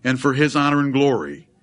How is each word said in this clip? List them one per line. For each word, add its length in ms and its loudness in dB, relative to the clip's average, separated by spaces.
and 160 -2
for 140 0
his 240 0
honor 240 2
and 100 -2
glory, 560 0